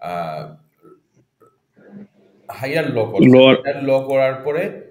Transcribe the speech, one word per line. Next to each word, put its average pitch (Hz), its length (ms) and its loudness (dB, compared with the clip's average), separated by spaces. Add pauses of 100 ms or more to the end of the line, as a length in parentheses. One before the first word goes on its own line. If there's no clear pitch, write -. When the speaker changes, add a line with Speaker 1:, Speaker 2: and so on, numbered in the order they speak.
Speaker 1:
আহ, 80 540 -12 (2000)
হায়ার 143 440 -6
লো 113 100 -2
করছে। - 240 2
Speaker 2:
Lower। 131 280 8
Speaker 1:
হায়ার 139 280 -8
লো 135 160 0
করার 135 340 -2
পরে 147 460 -8 (100)